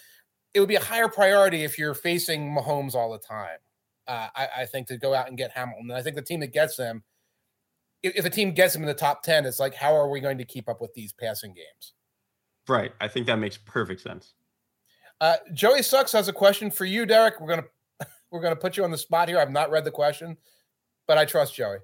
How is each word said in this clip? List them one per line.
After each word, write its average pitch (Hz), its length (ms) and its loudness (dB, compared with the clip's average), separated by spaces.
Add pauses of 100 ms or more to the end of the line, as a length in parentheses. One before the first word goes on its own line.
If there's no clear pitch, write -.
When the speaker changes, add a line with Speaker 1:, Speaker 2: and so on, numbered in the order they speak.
(520)
Speaker 1:
it 202 80 4
would 196 80 4
be 208 80 0
a - 80 0
higher 226 240 0
priority 196 560 4
if 147 140 -6
you're 151 160 -2
facing 156 600 -4
Mahomes 143 400 -2
all 120 160 -2
the 110 80 -10
time, 98 420 -12 (460)
uh, 113 300 -8
I, 135 120 -4 (100)
I 127 80 -6
think, 127 220 -10
to 127 100 -10
go 135 160 0
out 127 140 0
and 127 100 -14
get 131 140 -6
Hamilton. 120 380 -10
And 127 80 -8
I 127 40 -8
think 151 140 -6
the 147 60 -10
team 165 180 -6
that 135 120 -8
gets 156 240 2
them, 113 280 -8 (960)
if, 185 140 -4
if 190 80 0
a 180 60 -2
team 196 220 0
gets 170 220 4
them 156 80 -6
in 151 60 -4
the 143 60 -2
top 143 280 -2
ten, 151 240 2
it's 127 140 -4
like, 135 140 -2
how 147 200 2
are 143 160 4
we 143 100 -4
going 135 180 -4
to 127 60 -10
keep 123 240 -14
up 117 120 -6
with 117 120 -12
these 107 200 -14
passing 107 420 -8
games? 80 400 -20 (760)
Speaker 2:
Right. 117 320 -2
I 107 80 -4
think 117 200 -6
that 117 80 2
makes 107 200 -4
perfect 95 440 -8
sense. - 340 -16 (840)
Speaker 1:
Uh, 165 160 4 (180)
Joey 240 280 4
Sucks 262 300 4
has 214 160 2
a 185 40 -2
question 202 380 2
for - 140 -4
you, 208 220 -2
Derek. 220 340 4
We're 156 80 -14
gonna, 165 160 -2 (340)
<laughs> - 340 -16
we're 170 80 -8
gonna 165 160 0
put 180 200 -6
you 202 80 0
on 170 60 0
the 156 80 -6
spot 170 300 0
here. 175 100 2
I've 143 140 4
not 147 180 0
read 156 140 2
the 156 80 -4
question, 151 440 -2 (720)
but 156 100 6
I 151 80 6
trust 147 300 0
Joey. 101 300 -6